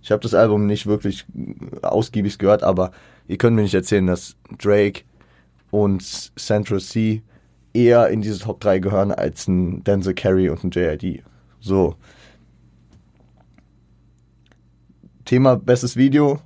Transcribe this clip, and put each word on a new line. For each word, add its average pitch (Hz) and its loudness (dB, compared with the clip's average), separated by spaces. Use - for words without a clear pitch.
Ich - -6
hab 104 0
das 120 -4
Album 107 4
nicht 104 -2
wirklich 104 -4
ausgiebig 104 -2
gehört, 104 2
aber 92 0
ihr 87 -6
könnt 117 4
mir 107 2
nicht 98 -2
erzählen, 95 0
dass 90 -2
Drake 101 2
und 101 0
Central 104 -2
C 110 -2
eher 120 6
in 107 -2
diese 101 -6
Top 101 -10
drei 95 2
gehören 101 0
als - -4
ein 90 -2
Denzel 98 0
Curry 92 0
und 80 -6
ein 90 -4
J 85 -2
I 76 -8
D. - -8
So. 92 0
Thema 127 4
bestes 123 0
Video 143 2